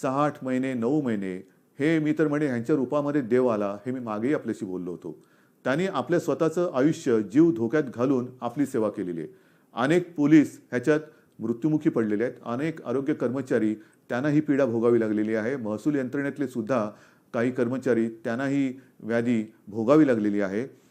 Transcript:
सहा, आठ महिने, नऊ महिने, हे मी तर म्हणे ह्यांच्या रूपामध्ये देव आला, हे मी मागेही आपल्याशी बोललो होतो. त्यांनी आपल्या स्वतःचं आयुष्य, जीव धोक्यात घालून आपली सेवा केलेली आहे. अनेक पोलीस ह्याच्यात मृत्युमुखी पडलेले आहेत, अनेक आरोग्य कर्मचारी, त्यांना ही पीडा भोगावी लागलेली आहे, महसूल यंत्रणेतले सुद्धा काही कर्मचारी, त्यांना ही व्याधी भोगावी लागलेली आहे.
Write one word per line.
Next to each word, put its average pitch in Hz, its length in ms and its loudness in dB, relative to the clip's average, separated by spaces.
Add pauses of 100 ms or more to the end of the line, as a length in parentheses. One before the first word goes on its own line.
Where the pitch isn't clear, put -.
सहा, 139 240 0
आठ 143 180 -4
महिने, 131 300 -2
नऊ 127 280 0
महिने, 98 460 -4 (320)
हे 156 200 2
मी 151 200 0
तर 156 80 2
म्हणे 147 180 0
ह्यांच्या 123 300 0
रूपामध्ये 143 460 0
देव 123 260 2
आला, 104 380 0
हे 127 60 -4
मी 131 80 -6
मागेही 113 340 -4
आपल्याशी 113 320 -4
बोललो 92 260 -6
होतो. 82 320 -12 (400)
त्यांनी 147 240 0
आपल्या 160 320 0
स्वतःचं 160 540 0
आयुष्य, 131 500 2
जीव 143 280 4
धोक्यात 117 320 0
घालून 123 440 -2 (140)
आपली 127 240 -2
सेवा 113 240 -2
केलेली 90 320 -6
आहे. 76 80 -10 (440)
अनेक 165 420 0
पोलीस 147 540 4
ह्याच्यात 139 300 2 (400)
मृत्युमुखी 151 500 0
पडलेले 107 340 0
आहेत, 131 120 -4 (100)
अनेक 147 360 -4
आरोग्य 135 320 -2
कर्मचारी, 120 640 0 (340)
त्यांना 127 200 -2
ही 147 120 4
पीडा 143 240 2
भोगावी 117 340 2
लागलेली 110 360 0
आहे, 110 200 -2
महसूल 113 400 -2
यंत्रणेतले 139 520 -4
सुद्धा 110 440 -2 (420)
काही 120 180 0
कर्मचारी, 123 580 0
त्यांना 120 380 -6
ही 135 320 -2 (200)
व्याधी 117 540 0 (140)
भोगावी 117 400 6
लागलेली 104 340 2
आहे. 101 500 -4